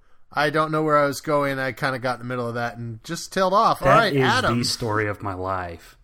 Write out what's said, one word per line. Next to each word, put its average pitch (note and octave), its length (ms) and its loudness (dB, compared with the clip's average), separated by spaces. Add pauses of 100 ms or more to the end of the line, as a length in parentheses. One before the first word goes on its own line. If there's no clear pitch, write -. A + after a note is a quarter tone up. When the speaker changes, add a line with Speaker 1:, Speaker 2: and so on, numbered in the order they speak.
(320)
Speaker 1:
I D3 180 2
don't D#3 220 0
know D#3 100 0
where D3+ 160 4
I C#3+ 80 6
was C#3 140 -2
going. C#3 400 0
I C3 100 -2
kinda C3 300 -4
got B2+ 140 -2
in A#2+ 40 -10
the A#2+ 60 -14
middle B2 240 -4
of A#2 60 -6
that A#2+ 240 -4
and A#2 260 -12
just - 280 -10
tailed F#3+ 220 2
off. G3+ 260 4
All - 60 0
Speaker 2:
That C3+ 100 6
Speaker 1:
right, G3+ 200 4
Speaker 2:
is C3+ 80 2
Speaker 1:
Adam. F#3+ 340 2
Speaker 2:
the A#2+ 60 0
story G#2+ 420 -2
of G2+ 160 -6
my G2+ 120 -6
life. F2+ 680 -6